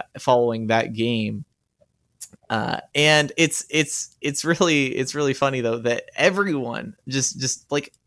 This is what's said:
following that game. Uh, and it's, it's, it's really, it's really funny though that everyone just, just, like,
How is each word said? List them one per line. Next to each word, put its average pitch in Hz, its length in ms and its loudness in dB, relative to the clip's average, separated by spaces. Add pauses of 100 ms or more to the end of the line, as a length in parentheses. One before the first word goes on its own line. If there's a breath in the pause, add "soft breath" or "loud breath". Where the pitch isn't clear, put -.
(180)
following 120 500 2
that 113 260 2
game. 110 500 -2 (1080)
Uh, 113 300 -2 (160)
and 151 420 6
it's, - 320 0
it's, - 520 -2
it's 143 240 -4
really, 160 500 2
it's 127 180 -4
really 143 200 0
funny 135 280 0
though 117 180 0
that 117 260 -2 (100)
everyone 139 800 0 (120)
just, 135 320 -2
just, - 320 -6
like, 143 200 -2 (160)